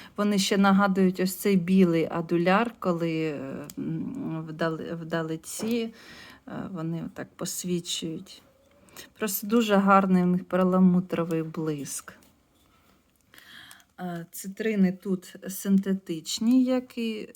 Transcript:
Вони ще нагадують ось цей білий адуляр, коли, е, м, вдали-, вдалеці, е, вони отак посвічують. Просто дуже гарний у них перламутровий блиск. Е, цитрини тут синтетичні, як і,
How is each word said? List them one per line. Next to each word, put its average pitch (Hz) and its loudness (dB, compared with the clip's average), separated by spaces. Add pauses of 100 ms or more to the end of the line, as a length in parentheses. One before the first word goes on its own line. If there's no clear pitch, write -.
(160)
Вони 208 0
ще 196 2
нагадують 190 4
ось 185 -2
цей 202 2
білий 170 4
адуляр, 175 0
коли, 165 -2
е, 139 -6 (120)
м, 156 -6
вдали-, 160 -6
вдалеці, 170 -6 (520)
е, - -16 (200)
вони 165 -6
отак - -14
посвічують. 175 -8 (760)
Просто 208 -6
дуже 214 4
гарний 190 6
у 180 2
них 180 0
перламутровий 180 2
блиск. 156 -8 (1900)
Е, 175 -8
цитрини 196 0
тут 185 -8 (120)
синтетичні, 196 0
як 254 -4
і, 220 -6